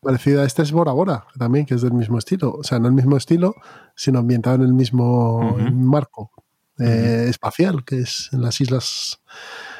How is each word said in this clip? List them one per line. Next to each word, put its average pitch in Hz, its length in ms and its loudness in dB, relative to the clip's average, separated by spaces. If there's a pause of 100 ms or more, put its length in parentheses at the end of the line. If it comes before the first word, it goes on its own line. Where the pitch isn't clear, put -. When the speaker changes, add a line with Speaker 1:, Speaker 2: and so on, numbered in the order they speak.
Speaker 1:
parecido 139 420 0
a - 20 2
este 139 180 -2
es 147 100 -2
Bora 160 200 2
Bora, 147 340 -2 (120)
también, 127 280 0
que 135 80 -2
es 120 80 0
del 123 100 0
mismo 117 260 0
estilo. 139 340 -4
O 147 120 -12
sea, 123 140 -2
no 117 80 2
el 127 80 4
mismo 135 220 4
estilo, 175 380 0 (420)
sino 131 240 0
ambientado 120 360 2
en 131 60 4
el 127 120 4
mismo 120 640 2 (180)
Speaker 2:
Ujú. 123 160 0
Speaker 1:
marco, 127 580 0 (480)
eh, 117 460 2
Speaker 2:
Ujú. 123 60 0
Speaker 1:
espacial, 147 540 -2
que 135 160 -4
es - 320 -8
en 127 100 -2
las 120 180 -4
islas - 640 -4 (580)